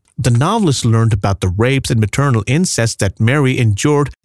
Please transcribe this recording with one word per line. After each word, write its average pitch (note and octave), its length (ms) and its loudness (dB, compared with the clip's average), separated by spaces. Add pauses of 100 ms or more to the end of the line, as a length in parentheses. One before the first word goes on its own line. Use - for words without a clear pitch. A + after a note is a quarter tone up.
(200)
the B2+ 100 -2
novelist D#3 560 0
learned A2+ 280 2
about G2 280 -2
the F#2+ 80 0
rapes B2 400 0
and A2+ 100 0
maternal A2+ 460 0
incest C3 540 -2
that G2+ 200 -2
Mary C3 380 2
endured C#3 540 0 (140)